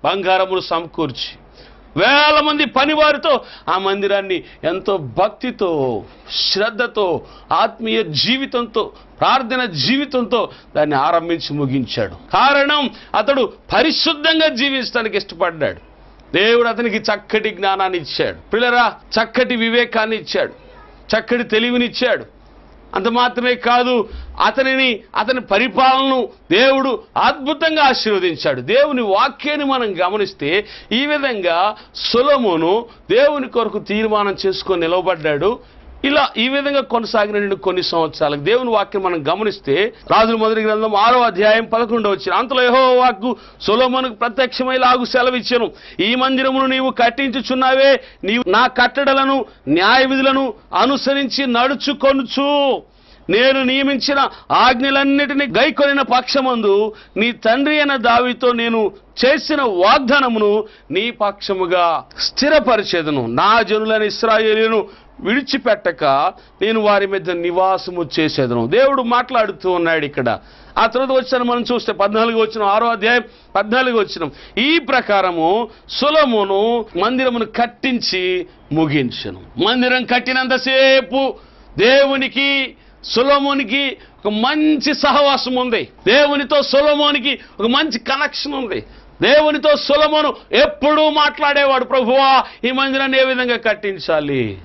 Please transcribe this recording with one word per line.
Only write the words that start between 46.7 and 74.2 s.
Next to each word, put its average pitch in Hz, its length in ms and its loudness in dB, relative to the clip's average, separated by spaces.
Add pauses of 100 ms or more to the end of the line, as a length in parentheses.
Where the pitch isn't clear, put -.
కట్టించుచున్నావే, 262 1120 2 (220)
నీవు 240 260 -2
నా 226 180 4
కట్టడలను 269 800 0 (220)
న్యాయ 202 380 4
విధులను 269 480 0 (200)
అనుసరించి 269 720 0
నడుచుకొనుచు, 269 1300 0 (480)
నేను 262 340 2
నియమించిన 269 640 0 (220)
ఆజ్ఞలన్నిటినీ 277 920 2
గైకొనిన 277 560 2
పక్షమందు 233 920 0 (240)
నీ 226 140 0
తండ్రి 269 440 0
అయిన 285 200 0
దావీదుతో 247 560 2
నేను 233 400 0 (340)
చేసిన 285 360 0
వాగ్దానమును 226 1040 2 (280)
నీ 220 200 -2
పక్షముగా 185 920 -2 (160)
స్థిరపరిచేదను, 202 1040 0
నా 180 360 2
జనులైన 214 400 0
ఇశ్రాయేలీయులను 220 840 0 (320)
విడిచిపెట్టక 220 840 -2 (580)
నేను 220 180 0
వారి 202 280 2
మధ్య 185 260 -4
నివాసము 175 760 -2 (100)
చేసేదను." 123 480 0
దేవుడు 262 340 2
మాట్లాడుతూ 233 720 -2
ఉన్నాడు 165 340 0
ఇక్కడ. 123 340 -2 (380)
ఆ 214 80 2
తర్వాత 254 260 -2
వచ్చిన 254 320 0
మనం 240 300 -2
చూస్తే, 226 200 -2
పద్నాలుగు 220 480 0
వచనం, 220 240 -2
ఆరో 220 220 2
అధ్యాయం 226 360 0 (320)
పద్నాలుగు 233 440 0
వచనం, 170 320 -4 (260)